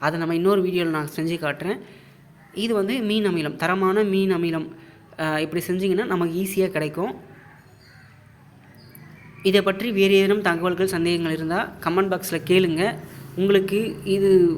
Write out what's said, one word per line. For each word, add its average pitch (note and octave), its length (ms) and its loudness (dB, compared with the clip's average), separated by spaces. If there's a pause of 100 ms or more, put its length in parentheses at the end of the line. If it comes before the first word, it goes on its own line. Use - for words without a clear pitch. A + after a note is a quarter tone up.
அதை D#3 160 0
நம்ம E3 200 -2
இன்னொரு F#3+ 260 4
வீடியோல F3 320 0
நான் D3 180 -8
செஞ்சு E3 280 -2
காட்டுறேன். D3+ 360 -4 (840)
இது A#3 160 -2
வந்து G3+ 140 -2 (140)
மீன் G#3+ 220 0
அமிலம், D#3+ 320 -4
தரமான F#3+ 500 2
மீன் F#3+ 240 2
அமிலம். E3 320 -2 (540)
அ, D#3 40 -2 (180)
இப்படி E3 240 -4
செஞ்சீங்கன்னா F#3+ 440 0
நமக்கு E3+ 300 0
ஈஸியா F#3+ 340 0
கிடைக்கும். D#3 360 -4 (2250)
இதை G3 200 4
பற்றி G3 200 -4 (100)
வேறு G3 220 4
ஏதேனும் G3+ 280 2
தகவல்கள், F3+ 460 0
சந்தேகங்கள் E3+ 440 0
இருந்தா D#3+ 220 -2 (240)
கமெண்ட் F#3 280 2
பாக்ஸ்ல F3+ 260 -4 (120)
கேளுங்க. F3+ 320 4 (580)
உங்களுக்கு G3 380 2 (360)
இது, G3 160 4 (280)